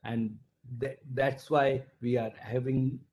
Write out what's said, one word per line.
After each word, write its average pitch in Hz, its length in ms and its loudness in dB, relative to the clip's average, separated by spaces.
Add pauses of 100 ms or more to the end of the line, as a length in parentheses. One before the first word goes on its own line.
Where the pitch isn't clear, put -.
And 113 340 -2 (400)
tha-, 135 200 -4 (160)
that's 135 360 0
why 139 340 4 (180)
we 120 160 2
are 120 200 -2
having 131 640 0 (140)